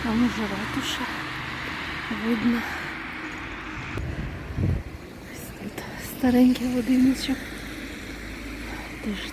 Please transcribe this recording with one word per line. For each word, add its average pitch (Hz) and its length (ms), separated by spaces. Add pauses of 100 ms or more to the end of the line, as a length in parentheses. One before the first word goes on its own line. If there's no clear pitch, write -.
Там 233 220
уже 214 160
ратуша. 214 600 (1200)
Видно. 233 360 (2750)
Ось - 320
тут - 200 (220)
старенький 254 600
будиночок. 254 720 (1700)
Дуже 196 280